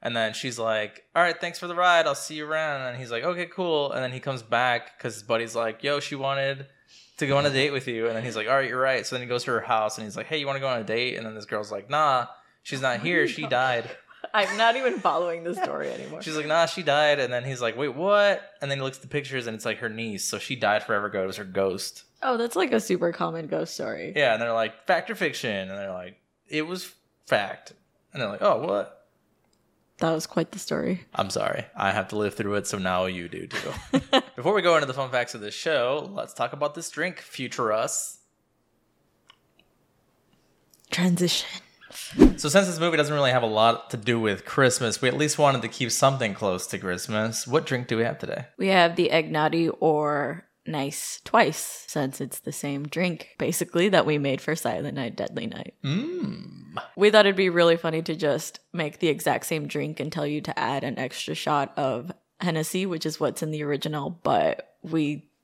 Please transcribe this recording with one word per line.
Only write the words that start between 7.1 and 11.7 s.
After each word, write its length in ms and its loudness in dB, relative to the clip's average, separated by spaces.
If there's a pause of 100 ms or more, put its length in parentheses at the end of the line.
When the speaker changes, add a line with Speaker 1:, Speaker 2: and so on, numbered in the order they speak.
Speaker 1:
to 100 0
go 120 4
on 80 4
a 40 4
date 220 2
with 160 -4
you." 180 0
And 80 0
then 80 -4
he's 140 -6
like, 120 -2
"All 80 4
right, 120 2
you're 120 -4
right." 260 2
So 100 -6
then 60 -4
he 60 -10
goes 160 -2
to 80 -2
her 100 2
house 340 0
and 100 -10
he's 100 -12
like, 100 -8
"Hey, 100 -6
you 100 -4
wanna 140 -4
go 80 -2
on 100 0
a 60 -6
date?" 320 -2
And 80 -8
then 100 -10
this 120 -14
girl's 260 -6